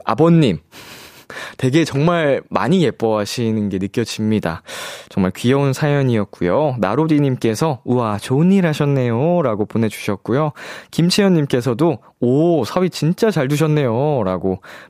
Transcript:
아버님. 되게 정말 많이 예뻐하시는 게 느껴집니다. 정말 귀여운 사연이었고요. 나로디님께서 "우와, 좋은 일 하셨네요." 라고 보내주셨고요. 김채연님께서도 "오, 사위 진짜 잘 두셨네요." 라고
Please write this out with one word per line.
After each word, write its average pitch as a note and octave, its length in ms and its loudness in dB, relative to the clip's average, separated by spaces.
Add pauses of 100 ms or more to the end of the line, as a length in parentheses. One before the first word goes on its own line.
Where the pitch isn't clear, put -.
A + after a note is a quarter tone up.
아버님. C#3 520 4 (1000)
되게 C3+ 260 2
정말 D3 640 0
많이 D3+ 320 2
예뻐하시는 A2 880 -2
게 F#2+ 100 -4
느껴집니다. G2+ 840 -2 (480)
정말 F#2+ 260 0
귀여운 C#3 360 0
사연이었고요. C3 1080 0
나로디님께서 C3+ 1040 0
"우와, A#2 340 -2
좋은 D3 320 2
일 F#3+ 160 4
하셨네요." C#3+ 760 0
라고 G#2+ 220 0
보내주셨고요. A2 840 -2 (400)
김채연님께서도 D#3 1080 2 (200)
"오, C#3+ 460 2
사위 F3+ 260 -2
진짜 F#3 400 0
잘 D#3+ 160 0
두셨네요." C#3+ 760 0
라고 F#2 360 -2 (300)